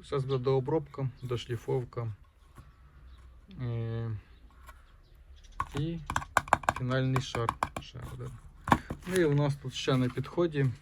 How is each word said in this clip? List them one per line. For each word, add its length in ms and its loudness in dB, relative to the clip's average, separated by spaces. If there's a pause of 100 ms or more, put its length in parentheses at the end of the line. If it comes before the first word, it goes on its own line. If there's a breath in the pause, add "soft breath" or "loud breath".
зараз 160 0
буде 180 0
дообробка, 680 2 (120)
дошліфовка, 920 -4 (1500 soft breath)
е, 500 -2 (1700 soft breath)
і 180 0 (800)
фінальний 440 2
шар 320 -2 (280)
ще 180 -14 (140)
один. 180 -10 (760 loud breath)
Ну 80 0
і 100 6
у 80 6
нас 220 4
тут 180 -10
ще 240 2
на 120 4
підході 560 0 (160)